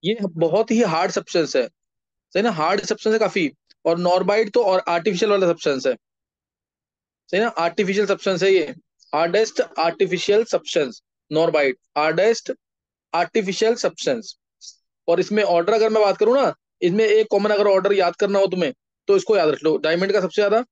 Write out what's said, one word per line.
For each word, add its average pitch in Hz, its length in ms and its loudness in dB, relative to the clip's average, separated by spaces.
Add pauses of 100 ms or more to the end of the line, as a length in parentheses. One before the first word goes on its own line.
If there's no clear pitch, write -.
ये 196 120 -2 (220)
बहुत 170 340 0
ही 226 120 2
hard 175 280 -2
substance 165 440 -4
है, 127 120 0 (640)
सही 185 80 0
ना, 226 100 0
Hard 170 300 -2
substance 220 320 -4
है 226 60 0
काफी, 185 320 -2 (340)
और 170 120 0
norbite 185 540 0
तो 240 120 2
और 190 240 2
artificial 180 440 0
वाला 190 160 2
substance 143 400 -2
है, 123 80 0 (1400)
सही 185 80 0
ना, 226 80 0
Artificial 190 600 -2
substance 185 360 -2
है 196 80 4
ये, 175 220 2 (400)
Hardest 190 480 0
artificial 180 840 0
substance, 165 580 -4 (300)
norbite, 151 460 0 (200)
Hardest 170 540 0 (600)
artificial 196 640 -2
substance। 139 600 -6 (720)
और 170 120 2
इसमें 202 240 0
order 175 300 2
अगर 220 160 2
मैं 220 140 2
बात 196 140 2
करूँ 226 180 2
ना, 254 180 0 (280)
इसमें 190 240 0
एक 214 260 2
common 208 200 0
अगर 208 160 2
order 190 260 2
याद 180 220 2
करना 196 240 0
हो 196 80 4
तुम्हें, 175 260 -2 (340)
तो 202 100 4
इसको 202 200 2
याद 160 120 2
रख 139 140 -2
लो, 156 140 2
Diamond 170 360 0
का 202 80 2
सबसे 185 200 -2
ज्यादा। 208 300 2